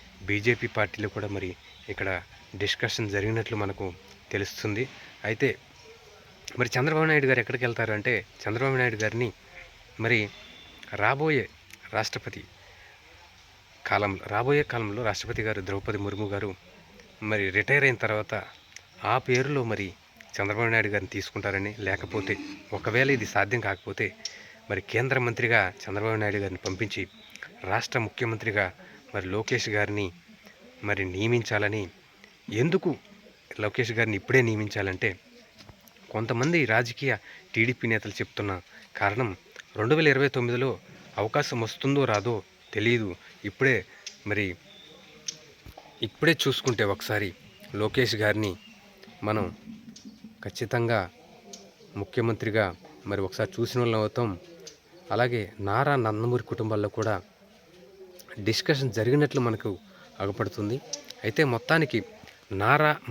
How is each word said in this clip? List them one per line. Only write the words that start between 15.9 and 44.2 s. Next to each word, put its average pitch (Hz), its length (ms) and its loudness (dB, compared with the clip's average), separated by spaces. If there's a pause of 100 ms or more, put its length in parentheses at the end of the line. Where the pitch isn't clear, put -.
ముర్ము 101 280 -4
గారు 101 160 -4 (800)
మరి 104 140 2 (140)
రిటైర్ 135 300 4
అయిన 120 160 2
తర్వాత 107 300 -2 (760)
ఆ 117 40 4 (120)
పేరులో 131 340 2 (100)
మరి 101 160 -2 (480)
చంద్రబాబు 104 380 0
నాయుడు 110 200 4
గారిని 95 220 0
తీసుకుంటారని, 98 560 -2 (160)
లేకపోతే 98 460 -2 (440)
ఒకవేళ 123 400 2
ఇది 101 160 -4
సాధ్యం 107 340 2
కాకపోతే 98 400 -4 (640)
మరి 95 120 -2 (100)
కేంద్ర 131 340 2
మంత్రిగా 117 360 4 (220)
చంద్రబాబు 107 380 -2
నాయుడు 104 220 0
గారిని 92 220 -4
పంపించి 98 360 -4 (720)
రాష్ట్ర 113 360 0
ముఖ్యమంత్రిగా 110 580 0 (480)
మరి 95 120 -4 (100)
లోకేష్ 113 400 0
గారిని 104 320 0 (800)
మరి 98 160 0 (100)
నియమించాలని. 107 720 2 (800)
ఎందుకు 170 280 2 (720)
లోకేష్ 110 340 0
గారిని 113 240 2
ఇప్పుడే - 260 6
నియమించాలంటే, 104 600 0 (1040)
కొంతమంది 123 460 2 (140)
రాజకీయ 120 380 0 (420)
టీడీపీ 120 380 2
నేతలు 107 280 -2
చెప్తున్న 101 320 -4 (480)
కారణం, 107 300 0 (500)
రెండు 117 180 4
వేల 160 160 6
ఇరవై 135 220 4
తొమ్మిదిలో 123 360 0 (500)
అవకాశం 127 440 0
వస్తుందో 139 360 0 (100)
రాదో 107 240 2 (380)
తెలియదు. 110 360 2 (400)
ఇప్పుడే 131 260 4 (540)